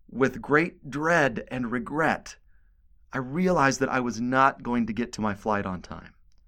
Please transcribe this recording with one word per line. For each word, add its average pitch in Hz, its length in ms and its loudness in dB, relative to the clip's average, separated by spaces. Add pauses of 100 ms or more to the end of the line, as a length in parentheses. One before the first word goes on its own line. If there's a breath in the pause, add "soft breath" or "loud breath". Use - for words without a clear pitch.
with 127 320 0
great 147 520 0
dread 147 580 2
and 123 220 -6
regret, 127 640 -2 (760)
I 131 60 -6
realized 139 640 2
that 131 100 2
I 127 120 0
was 117 200 -4
not 131 400 4
going 120 240 0
to 113 80 -2
get 117 200 -4
to - 80 -6
my 104 120 0
flight 101 320 0
on 90 160 -6
time, 87 320 -14 (340)